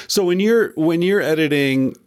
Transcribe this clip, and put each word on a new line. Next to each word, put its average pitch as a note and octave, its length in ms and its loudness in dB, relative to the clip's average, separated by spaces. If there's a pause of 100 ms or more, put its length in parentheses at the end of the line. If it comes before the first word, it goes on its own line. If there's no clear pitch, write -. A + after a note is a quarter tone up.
So G3+ 160 -2
when F3+ 160 0
you're, A3 340 2
when E3 260 0
you're F#3+ 200 0
editing, C#3 760 0 (120)